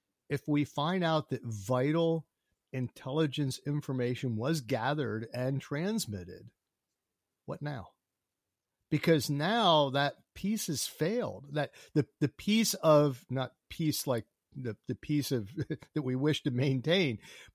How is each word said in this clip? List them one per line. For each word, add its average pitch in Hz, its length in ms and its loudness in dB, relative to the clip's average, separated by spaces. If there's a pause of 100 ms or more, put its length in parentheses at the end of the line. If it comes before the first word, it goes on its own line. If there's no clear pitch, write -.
(300)
if 143 180 -6
we 147 160 2
find 170 400 -2
out 160 260 2
that - 140 -4
vital 135 800 0 (480)
intelligence 131 920 -2
information 127 720 -2
was 139 260 -2
gathered 113 720 -2
and 131 260 -2
transmitted, 117 880 -6 (960)
what - 160 -8
now? 143 280 -8 (1000)
Because 156 380 4
now 156 640 4
that 139 240 0 (200)
piece 208 340 -4
has 143 180 -2
failed, 151 680 -4
that 143 200 -2 (200)
the, 151 140 4 (140)
the 147 80 2
piece 214 440 2
of, 147 560 4
not 127 240 -4 (160)
peace - 380 -2
like 120 180 0 (320)
the, 123 220 -8 (100)
the 127 60 -2
peace 147 360 -2
of 113 200 -2 (220)
<laughs> - 220 -12
that 156 80 -4
we 127 140 -2
wish 143 280 0
to 151 60 0
maintain, 135 680 2 (360)